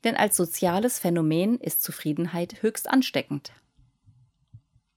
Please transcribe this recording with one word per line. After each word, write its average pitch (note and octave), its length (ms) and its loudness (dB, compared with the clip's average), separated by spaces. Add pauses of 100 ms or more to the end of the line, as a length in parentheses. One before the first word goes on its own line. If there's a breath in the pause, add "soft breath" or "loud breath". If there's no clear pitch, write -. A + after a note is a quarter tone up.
Denn A3+ 120 0
als F#3 200 2
soziales F#3 600 0
Phänomen E3+ 600 2
ist - 240 -4
Zufriedenheit E3+ 760 -4
höchst - 300 -2
ansteckend. D3 640 0 (1400)